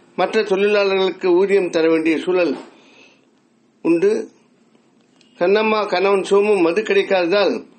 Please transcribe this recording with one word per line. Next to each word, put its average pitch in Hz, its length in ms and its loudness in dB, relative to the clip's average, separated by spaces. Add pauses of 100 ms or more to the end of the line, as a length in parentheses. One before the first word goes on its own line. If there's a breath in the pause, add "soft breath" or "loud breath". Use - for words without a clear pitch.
(160)
மற்ற 196 280 -2
தொழிலாளர்களுக்கு 190 920 0
ஊதியம் 185 360 2
தர 165 200 0
வேண்டிய 160 280 2
சூழல் 170 400 -2 (1200 soft breath)
உண்டு. 196 480 -2 (1080)
கண்ணம்மா 208 500 0
கணவன் 190 340 0
சோமு 202 400 2
மது 170 200 0
கிடைக்காததால் 185 840 0 (140)